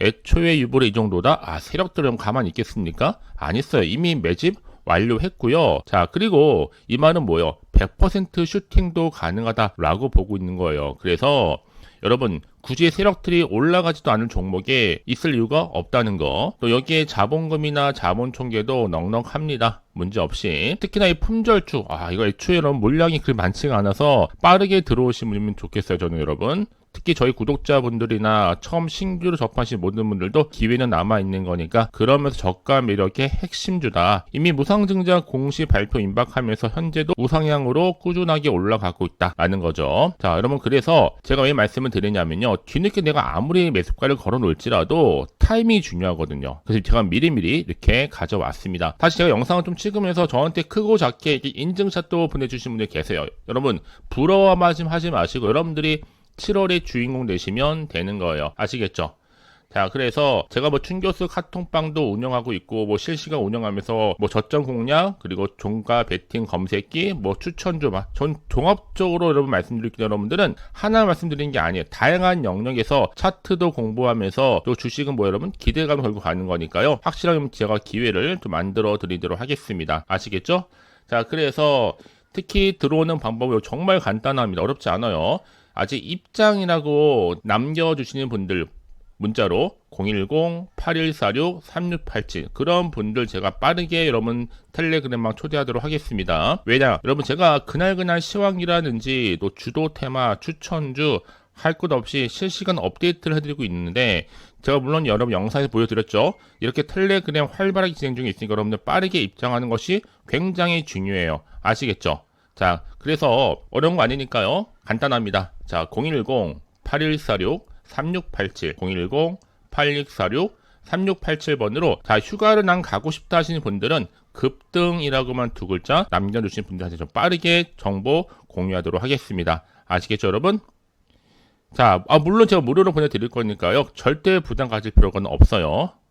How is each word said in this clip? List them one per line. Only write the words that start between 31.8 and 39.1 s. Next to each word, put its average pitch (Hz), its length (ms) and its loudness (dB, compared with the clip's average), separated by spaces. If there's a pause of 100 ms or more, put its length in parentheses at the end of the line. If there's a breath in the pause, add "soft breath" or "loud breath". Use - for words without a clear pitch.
그러면서 139 460 2
저가 127 460 0
매력의 101 460 0
핵심주다. 107 1000 0
이미 165 200 2
무상증자 180 680 2
공시 143 440 -4
발표 104 340 2
임박하면서 110 720 -2
현재도 160 480 -2
우상향으로 151 800 2
꾸준하게 170 520 0
올라가고 98 580 0
있다라는 87 520 0